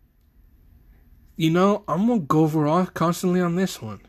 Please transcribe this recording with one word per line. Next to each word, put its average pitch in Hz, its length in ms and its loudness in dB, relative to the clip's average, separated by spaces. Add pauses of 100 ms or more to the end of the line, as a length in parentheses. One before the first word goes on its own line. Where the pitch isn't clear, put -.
(1400)
You 160 160 0
know, 196 360 2
I'm 175 200 0
gonna 240 140 0
go 156 260 2
for 151 200 0
Off 180 260 0
Constantly 175 480 0
on 170 140 -2
this 185 260 -4
one. 107 260 -14